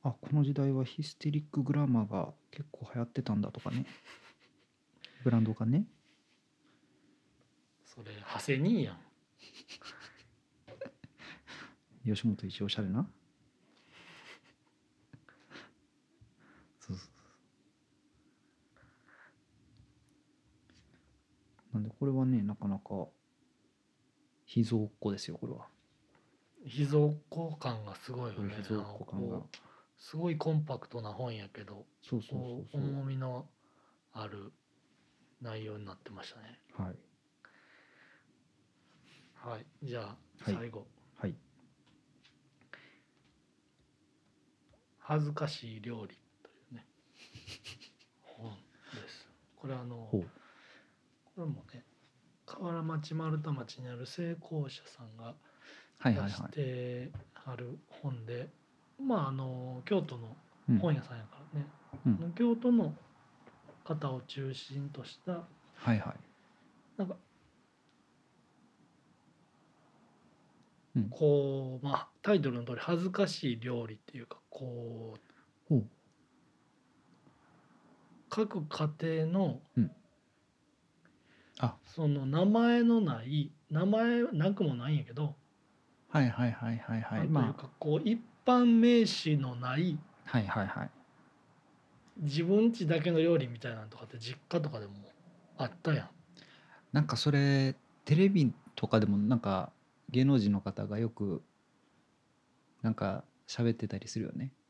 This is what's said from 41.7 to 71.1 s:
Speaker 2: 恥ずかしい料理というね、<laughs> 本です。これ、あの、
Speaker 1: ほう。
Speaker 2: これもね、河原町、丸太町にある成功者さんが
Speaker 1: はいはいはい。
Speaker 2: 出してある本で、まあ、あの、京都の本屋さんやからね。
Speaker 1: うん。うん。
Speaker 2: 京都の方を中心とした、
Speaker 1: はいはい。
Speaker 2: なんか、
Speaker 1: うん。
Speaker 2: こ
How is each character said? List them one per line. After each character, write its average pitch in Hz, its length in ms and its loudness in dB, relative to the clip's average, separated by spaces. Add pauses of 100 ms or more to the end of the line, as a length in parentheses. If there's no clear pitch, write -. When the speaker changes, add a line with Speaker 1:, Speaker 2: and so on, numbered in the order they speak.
Speaker 2:
恥 151 260 0
ず 147 80 -4
か 151 140 -4
し 113 300 -10
い 107 40 -14
料 113 260 -10
理 - 100 -18 (240)
と - 80 -20
い - 40 -20 (180)
う 120 40 -16
ね、 - 120 -18 (680)
<laughs> - 680 -20
本 110 320 -16 (400)
で 107 120 -14
す。 - 220 -20 (260)
こ - 120 -14
れ、 135 80 -6
あ 123 80 -10
の、 120 220 -12
Speaker 1:
ほ 107 140 -2
う。 - 20 0 (1120)
Speaker 2:
こ 185 60 -10
れ 165 40 -6
も 120 260 -6
ね、 123 140 -20 (600)
河 175 260 -8
原 165 100 -4
町、 156 320 -4
丸 160 240 -2
太 151 160 -4
町 123 280 -8
に 123 60 -10
あ 123 60 -10
る 123 140 -10
成 170 340 -6
功 151 260 -6
者 - 200 -14
さ - 160 -20
ん 110 120 -18
が 113 200 -14 (640)
Speaker 1:
は 127 100 4
い 113 40 6
は - 0 -
い - 20 6
は 95 120 0
い。 - 20 -2
Speaker 2:
出 - 20 -4
し - 200 -8
て 127 600 -6 (340)
あ 127 100 -10
る 123 220 -12 (100)
本 123 380 -8
で、 120 240 -8 (500)
ま 262 240 0
あ、 135 40 0
あ 135 40 -2
の、 127 540 -8
京 196 160 2
都 139 160 -8
の 113 180 -12 (440)
本 165 160 4
屋 - 80 -4
さ 123 100 -12
ん 117 60 -10
や 110 60 -12
か - 120 -20 (160)
ら 147 60 -4
ね。 143 80 -6 (380)
Speaker 1:
う 127 40 6
ん。 110 40 6 (100)
う 170 60 -4
ん。 165 40 -8
Speaker 2:
京 233 220 2
都 247 160 2
の 165 240 4 (880)
方 147 280 -2
を 127 100 -6
中 135 340 -8
心 139 340 -8
と 135 140 -12
し - 160 -18
た、 170 260 -6 (300)
Speaker 1:
は - 180 2
い 104 60 2
は - 140 -6
い。 - 60 -16 (800)
Speaker 2:
な 196 80 -2
ん - 40 -8
か、 190 60 -8 (3750)
Speaker 1:
う 131 40 4
ん。 104 100 0
Speaker 2:
こ 135 720 2